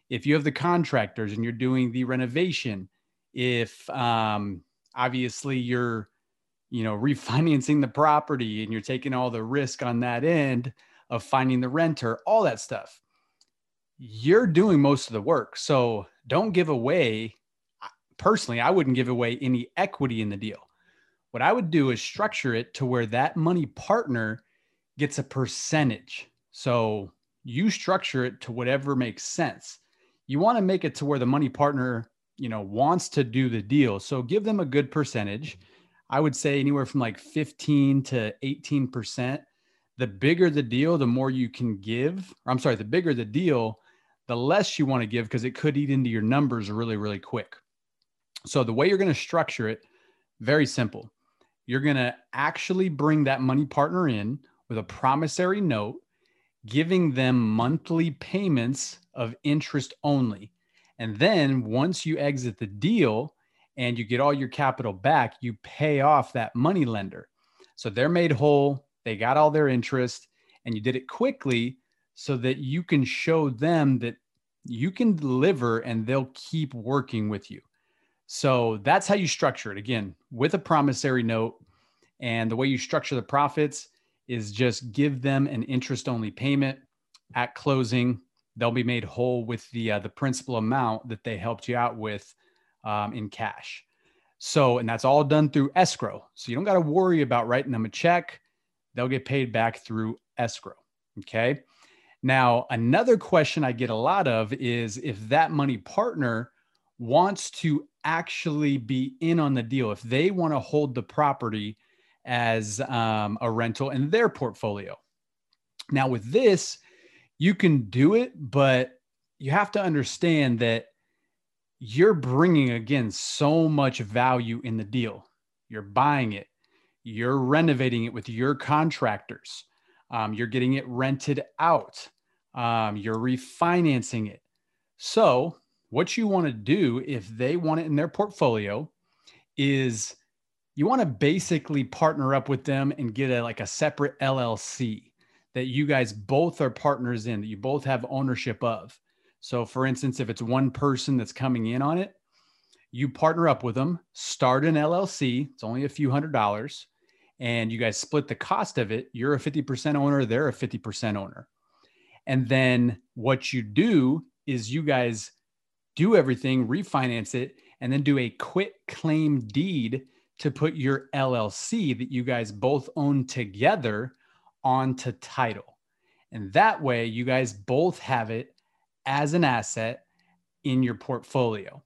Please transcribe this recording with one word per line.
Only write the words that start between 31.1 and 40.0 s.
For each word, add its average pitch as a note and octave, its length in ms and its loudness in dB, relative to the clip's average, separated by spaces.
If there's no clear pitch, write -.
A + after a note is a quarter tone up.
the B2 60 0
money C3+ 240 2
partner, B2+ 640 -2
you B2 140 -8
know, A2 100 -6
wants B2+ 500 0
to C#3+ 140 0
do B2 240 0
the A2+ 140 -2
deal. A2+ 360 2
So C3 240 -4
give G3 220 0
them G#3 160 0
a E3 60 0
good C#3 240 2
percentage. B2 680 -4
I C3+ 100 2
would D3+ 160 0
say C#3+ 240 0
anywhere C#3+ 240 2
from, C#3 160 -2
like, A2+ 180 -4
fifteen C#3 840 2
to A2+ 400 -4
eighteen C#3+ 440 -2
percent. B2+ 540 -6
The C3 100 -2